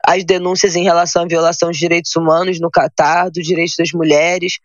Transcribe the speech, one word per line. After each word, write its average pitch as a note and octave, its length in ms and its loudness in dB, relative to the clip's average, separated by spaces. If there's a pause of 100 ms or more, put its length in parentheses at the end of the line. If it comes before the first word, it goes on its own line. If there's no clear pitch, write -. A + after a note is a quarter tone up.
As F3+ 200 2
denúncias F3+ 500 0
em F3 80 0
relação F3 400 2
à - 20 -2
violação E3+ 460 0
de D#3 80 -8
direitos E3+ 340 -2
humanos E3 460 0
no E3 100 -4
Catar, E3+ 640 0
dos E3 140 -8
direitos E3 340 -2
das E3+ 140 -2
mulheres, E3+ 720 0